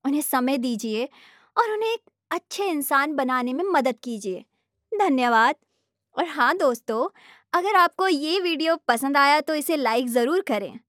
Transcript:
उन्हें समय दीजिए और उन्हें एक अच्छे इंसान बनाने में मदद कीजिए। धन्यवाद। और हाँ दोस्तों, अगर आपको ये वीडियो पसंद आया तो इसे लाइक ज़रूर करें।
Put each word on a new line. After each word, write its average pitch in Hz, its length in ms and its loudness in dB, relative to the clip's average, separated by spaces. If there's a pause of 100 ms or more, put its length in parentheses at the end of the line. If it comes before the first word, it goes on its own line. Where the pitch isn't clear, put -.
उन्हें 277 160 0
समय 269 380 0
दीजिए 233 500 -4 (480)
और 453 140 0
उन्हें 427 200 -2
एक 466 120 -6 (280)
अच्छे - 360 -6
इंसान 294 460 0
बनाने 254 400 -2
में 311 120 -4
मदद 277 380 0
कीजिए। 208 420 -8 (540)
धन्यवाद। 254 580 2 (640)
और 285 60 0
हाँ 302 320 0
दोस्तों, 247 520 -2 (440)
अगर 370 220 0
आपको 359 340 4
ये 311 320 0
वीडियो 330 360 0
पसंद 269 400 0
आया 285 240 6
तो 311 140 -2
इसे 302 220 -2
लाइक 247 320 0
ज़रूर 247 320 2
करें। 202 480 -6